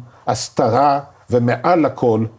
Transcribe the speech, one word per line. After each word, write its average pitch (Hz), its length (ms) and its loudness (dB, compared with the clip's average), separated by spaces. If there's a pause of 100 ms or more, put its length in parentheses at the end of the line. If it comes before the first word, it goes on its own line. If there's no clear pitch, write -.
(280)
הסתרה, 139 720 0 (300)
ומעל 123 560 0
הכל 113 400 0 (140)